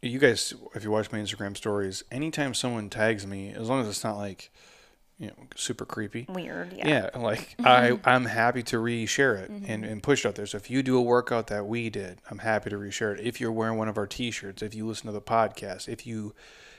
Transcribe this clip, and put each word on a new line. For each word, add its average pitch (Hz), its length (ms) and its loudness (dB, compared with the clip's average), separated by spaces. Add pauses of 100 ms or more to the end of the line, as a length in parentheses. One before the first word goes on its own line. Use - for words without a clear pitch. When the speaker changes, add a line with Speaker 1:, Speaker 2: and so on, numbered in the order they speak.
Speaker 1:
You 123 180 -4
guys, 123 360 6 (200)
if 101 80 -8
you 107 80 -2
watch 107 220 2
my 113 60 -4
Instagram 101 360 -4
stories, 101 560 -2
anytime 143 440 -2
someone 113 340 -2
tags 107 380 2
me, 98 260 -8
as 110 160 -4
long 131 140 2
as 107 60 -2
it's 101 140 -4
not, 110 140 -2
like, 101 340 -8 (680)
you - 80 -10
know, - 80 -12 (220)
super - 280 -6
creepy. 113 420 -6
Speaker 2:
Weird, 180 460 -8
yeah. 190 160 -4
Speaker 1:
Yeah, 123 300 2
like, 110 400 -2
Speaker 2:
Mm-hmm. 123 480 8
Speaker 1:
I, 127 40 10
I'm 127 140 6
happy 117 380 2
to 117 160 -2
reshare 117 640 2
it 95 100 -12
Speaker 2:
Mm-hmm. 101 180 -10
Speaker 1:
and, 107 140 -6
and 107 180 -8
push 143 220 2
it 120 40 0
out 101 80 -4
there. 104 100 -6
So 104 100 -8
if 101 140 -12
you 135 120 2
do 131 140 2
a 123 60 6
workout 120 460 2
that 104 180 -2
we 113 240 -4
did, 92 400 -8
I'm 101 80 -12
happy 107 320 0
to 104 60 -2
reshare 101 420 -4
it. 107 80 -6
If 120 160 -4
you're 113 100 0
wearing 113 240 0
one 110 120 0
of 107 100 -4
our 104 80 0
t-shirts, 104 560 -8
if 107 120 -6
you 110 120 -6
listen 110 220 -6
to 107 40 -6
the 101 80 -6
podcast, 107 640 0
if 117 200 -10
you 107 280 -8 (440)